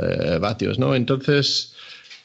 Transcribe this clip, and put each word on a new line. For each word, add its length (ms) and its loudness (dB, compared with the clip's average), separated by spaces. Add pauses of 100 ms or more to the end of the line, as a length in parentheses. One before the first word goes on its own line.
eh, 400 0
vatios, 380 -2
¿no? 160 2
Entonces, 800 0 (500)